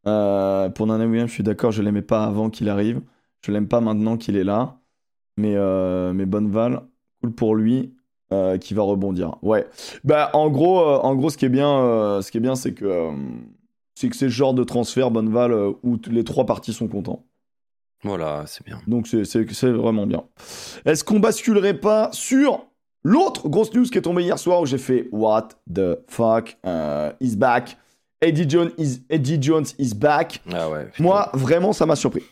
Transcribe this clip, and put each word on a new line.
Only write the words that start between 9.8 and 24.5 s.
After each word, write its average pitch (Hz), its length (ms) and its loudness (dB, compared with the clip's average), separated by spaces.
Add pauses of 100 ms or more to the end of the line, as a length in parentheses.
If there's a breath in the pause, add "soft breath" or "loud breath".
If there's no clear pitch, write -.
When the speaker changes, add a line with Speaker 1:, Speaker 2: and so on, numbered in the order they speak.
Speaker 1:
Bah, 151 300 2
en 151 160 4
gros, 170 300 4
euh, 147 180 4
en 135 160 0
gros, 139 160 0
ce 143 80 -10
qui - 80 2
est 127 40 2
bien, 139 200 2
euh, 113 520 2
ce - 80 -10
qui 117 80 -4
est - 20 0
bien, 127 140 0
c'est 127 200 -6
que, 104 100 -10
euh, 85 260 0 (840)
c'est 123 140 -4
que 120 80 -4
c'est 135 100 0
le 127 40 2
genre 131 240 0
de 123 100 2
transfert, 123 460 0
Bonneval, 113 420 2
euh, 101 200 2 (100)
où 123 140 0
t-, 113 140 -10
les 117 140 0
trois 131 220 -2
parties 113 260 -4
sont 110 160 -6
contents. - 360 -8 (800)
Speaker 2:
Voilà, 78 420 -6
c'est - 200 -18
bien. 110 200 -16
Speaker 1:
Donc 113 200 -2
c'est, 110 180 0
c'est, 113 280 -2
c'est 127 180 0
vraiment 113 360 0
bien. 92 180 -4 (600 loud breath)
Est-ce 156 200 0
qu'on 208 160 2
basculerait 202 580 2
pas 214 340 2
sur 262 540 0 (380)
l'autre 233 440 2
grosse 214 260 0
news 247 100 4
qui 247 140 -2
est 170 40 0
tombée 175 220 0
hier 160 140 0
soir 175 220 2